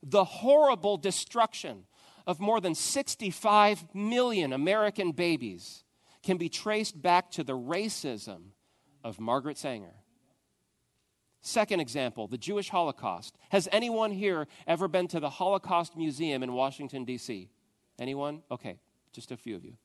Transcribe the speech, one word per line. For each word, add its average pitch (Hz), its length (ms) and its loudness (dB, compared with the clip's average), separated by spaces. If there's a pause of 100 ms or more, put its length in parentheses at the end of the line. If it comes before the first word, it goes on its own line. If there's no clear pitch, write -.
The 180 220 4
horrible 226 720 4
destruction 170 880 -2 (400)
of 175 120 -2
more 208 220 2
than 175 140 0
sixty-five 208 1200 2
million 214 580 0
American 190 580 2
babies 131 720 -2 (380)
can 185 160 2
be 170 120 -2
traced 214 520 -4
back 180 300 4
to 165 120 -4
the 131 140 -2
racism 123 960 -6 (520)
of 110 160 -8
Margaret 127 380 0
Sanger. 110 380 -8 (1500)
Second 208 380 2
example, 123 480 -4
the 120 100 -8
Jewish 190 300 -4
Holocaust. 123 680 -4 (120)
Has 190 220 2
anyone 220 400 2
here 185 340 -2 (220)
ever 170 220 2
been 180 180 2
to 165 140 -4
the 147 80 -2
Holocaust 180 680 0
Museum 151 480 -2
in 127 80 -4
Washington, 135 540 -2
D 123 120 -6
C? 101 320 -10 (480)
Anyone? 143 540 -6
Okay, 123 260 -10 (360)
just - 180 -16
a 123 60 -12
few 107 180 -10
of 110 80 -12
you. 110 220 -20